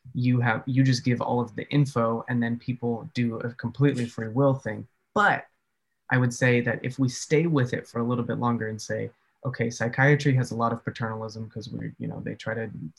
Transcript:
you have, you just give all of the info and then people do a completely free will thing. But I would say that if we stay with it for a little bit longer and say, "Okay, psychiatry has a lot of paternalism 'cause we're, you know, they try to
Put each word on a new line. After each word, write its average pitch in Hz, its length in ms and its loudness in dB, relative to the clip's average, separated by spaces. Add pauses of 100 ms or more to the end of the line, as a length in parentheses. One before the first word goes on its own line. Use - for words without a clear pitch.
(140)
you 123 260 2
have, 117 260 2
you 131 160 4
just 131 220 4
give 120 160 2
all 120 200 0
of 110 160 -4
the - 140 -8
info 117 580 2
and 120 140 0
then 117 160 -2
people 120 560 -4
do 117 260 0
a 120 140 -6
completely 123 520 0
free 113 220 -8
will 135 260 4
thing. 107 320 -8 (280)
But 202 320 2 (640)
I 127 80 4
would 123 160 2
say 123 280 4
that 117 220 -2
if 131 140 -6
we 135 100 2
stay 156 380 0
with 135 260 2
it - 140 -4
for 117 140 -4
a 117 40 0
little 120 200 -2
bit 110 140 -4
longer 117 300 0
and 110 120 -8
say, 110 300 -6 (340)
"Okay, 120 260 -2
psychiatry 139 640 2
has 123 180 2
a 113 40 -6
lot 117 160 2
of 120 120 -6
paternalism 110 640 -6
'cause 107 180 -12
we're, 110 300 -8
you 113 100 -6
know, - 120 -8
they 110 140 -8
try 110 200 -6
to 113 160 -6 (280)